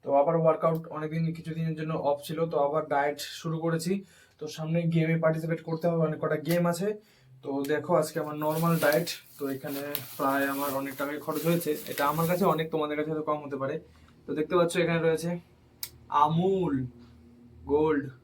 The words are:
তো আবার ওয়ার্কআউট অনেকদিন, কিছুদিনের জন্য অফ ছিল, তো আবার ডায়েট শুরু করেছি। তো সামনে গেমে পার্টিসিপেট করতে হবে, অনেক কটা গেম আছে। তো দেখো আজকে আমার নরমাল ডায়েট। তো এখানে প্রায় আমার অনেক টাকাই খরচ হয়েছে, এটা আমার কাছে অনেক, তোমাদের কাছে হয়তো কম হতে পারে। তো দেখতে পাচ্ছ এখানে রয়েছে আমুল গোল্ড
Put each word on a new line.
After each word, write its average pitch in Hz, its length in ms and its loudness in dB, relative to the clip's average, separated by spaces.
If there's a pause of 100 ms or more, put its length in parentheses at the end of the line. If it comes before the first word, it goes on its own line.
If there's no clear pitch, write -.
তো 139 100 0
আবার 151 220 6
ওয়ার্কআউট 165 520 2
অনেকদিন, 160 460 -4
কিছুদিনের 160 420 -4
জন্য 156 180 -4
অফ 143 300 0
ছিল, 160 220 -2
তো 160 140 0
আবার 147 280 2
ডায়েট 143 320 0
শুরু - 380 -6
করেছি। 165 460 0 (360)
তো 151 80 -10
সামনে 165 340 -2
গেমে 165 380 4
পার্টিসিপেট 160 420 2
করতে 160 260 -2
হবে, 165 160 2
অনেক 156 160 -2
কটা 156 160 0
গেম 165 300 0
আছে। 175 280 0 (500)
তো 139 240 -4
দেখো 151 280 2
আজকে 156 240 2
আমার 151 160 -4
নরমাল 160 440 2
ডায়েট। 160 280 4 (320)
তো 143 80 -4
এখানে 139 320 -6 (380)
প্রায় 139 300 2
আমার 139 260 -4
অনেক 135 240 -6
টাকাই 147 200 -6
খরচ 156 280 -6
হয়েছে, 165 320 0 (100)
এটা 143 200 0
আমার 160 200 0
কাছে 175 180 2
অনেক, 160 260 2
তোমাদের 151 260 -2
কাছে 151 140 -2
হয়তো 156 120 -4
কম 151 220 -4
হতে 135 100 -8
পারে। 151 240 -4 (460)
তো - 100 -6
দেখতে 151 200 -2
পাচ্ছ 170 220 4
এখানে 170 220 2
রয়েছে 165 400 0 (720)
আমুল 160 760 2 (800)
গোল্ড 143 440 2 (140)